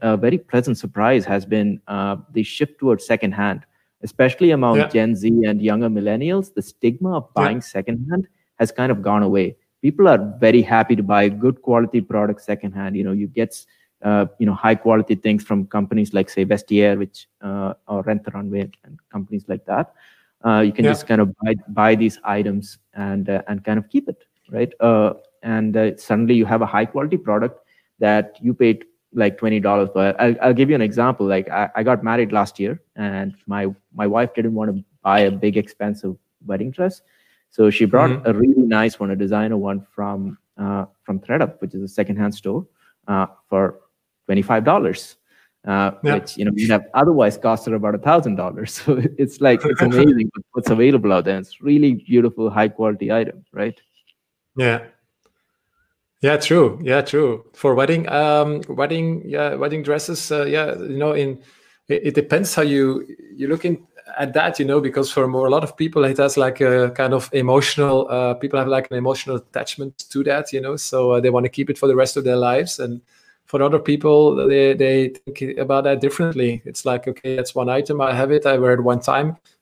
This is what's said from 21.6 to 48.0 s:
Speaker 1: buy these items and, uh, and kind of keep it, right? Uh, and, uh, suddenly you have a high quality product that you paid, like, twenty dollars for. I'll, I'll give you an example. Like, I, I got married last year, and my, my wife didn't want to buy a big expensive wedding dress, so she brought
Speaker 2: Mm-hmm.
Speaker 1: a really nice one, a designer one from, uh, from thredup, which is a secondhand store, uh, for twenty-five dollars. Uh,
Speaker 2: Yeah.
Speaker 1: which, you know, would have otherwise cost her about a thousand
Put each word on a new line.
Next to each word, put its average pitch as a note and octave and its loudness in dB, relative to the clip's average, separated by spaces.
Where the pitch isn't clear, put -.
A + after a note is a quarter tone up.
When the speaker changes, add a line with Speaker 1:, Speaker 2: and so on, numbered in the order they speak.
Speaker 1:
buy G#2+ 2
these A2 0
items G2+ -4
and, G2 -6
uh, G2 -2
and G2+ -8
kind G#2+ -2
of G#2+ -8
keep C#4+ -2
it, - -12
right? A#2+ -4
Uh, A2 4
and, A2 -2
uh, A2 0
suddenly A#2 0
you A2+ 4
have A2 0
a - -2
high G#2+ 0
quality D3 -4
product A#2 -2
that G#2 0
you A#2+ 0
paid, A#2 2
like, G#2 0
twenty G#2+ 0
dollars G2+ 2
for. G2 2
I'll, A#2+ 2
I'll B2+ 4
give C3+ 2
you D3+ 2
an B2 2
example. A#2 0
Like, G2 0
I, G2 -2
I A2 -2
got A2+ 0
married A2+ 0
last G2+ -2
year, A#2 -6
and G2 -6
my, G2+ -4
my G#2 -4
wife A#2 0
didn't A2+ -2
want G#2+ -4
to G2 -10
buy G2 2
a G2 4
big G2 -2
expensive G#2 -6
wedding G2+ -6
dress, F#3 -4
so G#2+ 4
she A2 2
brought B2 4
Speaker 2:
Mm-hmm. B2+ -2
Speaker 1:
a A2 2
really B2+ 4
nice A2 0
one, G2 -4
a F#2+ -4
designer G#2+ -2
one G2 -4
from, G2+ -6
uh, G2 -4
from G2 -6
thredup, B2 -2
which - -10
is F#2+ -8
a F#2+ -10
secondhand G#2 -4
store, B2+ -6
uh, F#2+ 0
for F#2+ 0
twenty-five G2+ 0
dollars. - 0
Uh, G2 0
Speaker 2:
Yeah. C#3+ 2
Speaker 1:
which, - -8
you G#2 -4
know, G#2 0
would G#2+ -2
have G#2+ 2
otherwise C3+ 4
cost A2+ -2
her A2+ -4
about G#2 -2
a G2+ -4
thousand D3 2